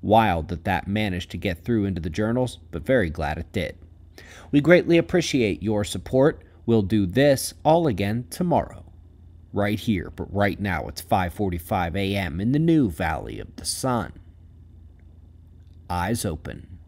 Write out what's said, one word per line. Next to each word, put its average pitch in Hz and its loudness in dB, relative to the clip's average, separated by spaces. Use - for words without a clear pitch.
Wild 92 4
that 82 -6
that 92 -2
managed 98 -2
to 101 -10
get 87 -4
through 113 2
into 92 -2
the 87 -4
journals, 117 -2
but 78 -8
very 113 2
glad 76 -4
it - -12
did. - -4
We 147 4
greatly 170 6
appreciate 151 0
your 104 0
support. 131 2
We'll 113 4
do 101 2
this 131 2
all 160 4
again 107 -2
tomorrow. - -2
Right 101 0
here, 101 -2
but - -10
right 101 0
now 85 -4
it's - -12
five 92 0
forty-five 87 -2
A 98 -2
M 87 -4
in 113 0
the 147 2
new 160 4
Valley 80 -4
of - -16
the - -14
Sun. 120 -4
Eyes 90 -2
open. 78 -8